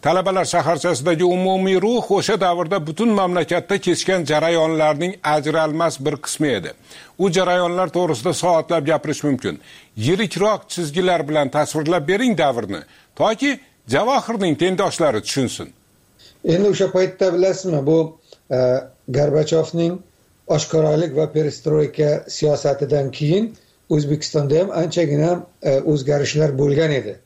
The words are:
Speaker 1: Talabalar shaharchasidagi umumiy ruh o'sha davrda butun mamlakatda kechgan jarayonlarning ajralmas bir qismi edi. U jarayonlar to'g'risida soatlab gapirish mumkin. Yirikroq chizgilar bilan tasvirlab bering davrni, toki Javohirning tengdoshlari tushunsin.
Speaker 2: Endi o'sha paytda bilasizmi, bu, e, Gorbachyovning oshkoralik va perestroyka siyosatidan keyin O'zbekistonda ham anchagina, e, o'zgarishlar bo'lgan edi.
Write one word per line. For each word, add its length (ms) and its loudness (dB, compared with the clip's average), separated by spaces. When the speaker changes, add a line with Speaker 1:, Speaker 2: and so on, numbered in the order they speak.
Speaker 1:
Talabalar 520 0
shaharchasidagi 680 0
umumiy 520 2
ruh 200 0
o'sha 280 0
davrda 400 0
butun 240 0
mamlakatda 560 0
kechgan 340 0
jarayonlarning 840 2
ajralmas 600 0
bir 100 0
qismi 240 -2
edi. 120 -8
U 60 0
jarayonlar 600 2
to'g'risida 360 0
soatlab 420 0
gapirish 420 -2
mumkin. 260 -2
Yirikroq 540 0
chizgilar 560 0
bilan 280 0
tasvirlab 520 0
bering 300 0
davrni, 440 -2
toki 360 0
Javohirning 680 0
tengdoshlari 640 0
tushunsin. 420 -4
Speaker 2:
Endi 200 4
o'sha 140 2
paytda 380 2
bilasizmi, 520 0
bu, 120 4
e, 80 0
Gorbachyovning 840 0
oshkoralik 600 0
va 140 0
perestroyka 800 0
siyosatidan 840 0
keyin 260 2
O'zbekistonda 680 0
ham 100 0
anchagina, 480 0
e, 180 0
o'zgarishlar 680 0
bo'lgan 300 2
edi. 140 -8